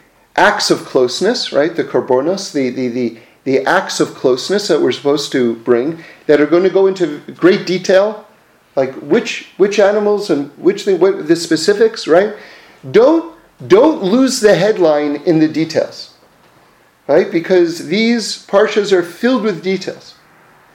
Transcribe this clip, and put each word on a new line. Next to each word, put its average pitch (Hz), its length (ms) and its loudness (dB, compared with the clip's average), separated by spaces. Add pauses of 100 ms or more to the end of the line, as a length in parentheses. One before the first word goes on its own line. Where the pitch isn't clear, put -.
(360)
acts 185 340 2
of - 160 -2
closeness, 139 680 -2
right? 160 240 0
The 147 80 -4
korbanos, 143 720 -4
the, 131 160 -2
the, 127 200 -6
the, 117 300 -6 (240)
the 131 160 0
acts 165 400 -2
of 151 140 -2
closeness 170 540 -2
that 151 140 0
we're 135 100 0
supposed 143 400 -2
to 120 260 0
bring, 127 460 -2 (240)
that 147 140 4
are 151 40 4
going 170 180 2
to 190 60 4
go 190 180 2
into 175 320 -4 (160)
great 196 300 2
detail, 190 640 0 (480)
like 135 200 -2
which, - 600 -4
which 202 220 0
animals 208 500 0
and 143 280 -2
which 196 260 -2
thing, 190 160 0
what, 170 280 0
the 165 80 4
specifics, 185 720 0
right? 196 280 2 (560)
Don't, 294 440 2 (320)
don't 247 360 4
lose 247 360 0
the 208 160 4
headline 156 640 2
in 160 220 0
the 156 80 4
details, 147 680 -6 (920)
right? 180 240 2
Because 165 560 0
these 226 600 -2
parshas 202 440 0
are 175 120 2
filled 233 400 -2
with 170 200 -4
details. - 520 -8 (600)